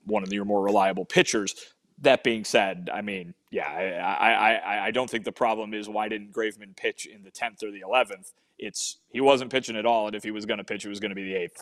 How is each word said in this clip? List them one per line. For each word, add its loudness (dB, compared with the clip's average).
one 0
of -8
your -2
more 2
reliable 4
pitchers. 2
That 6
being 0
said, 0
I -4
mean, -8
yeah, -4
I, 0
I, 6
I, -2
I 0
don't 0
think -4
the -4
problem 0
is -6
why -2
didn't -8
Graveman -6
pitch -4
in -20
the -20
tenth -8
or -6
the -14
eleventh. 0
It's, -8
he -4
wasn't 4
pitching -2
at -2
all, 2
and -6
if -10
he -6
was -6
gonna -2
pitch, -8
it -10
was -10
gonna -4
be -8
the -4
eighth. -6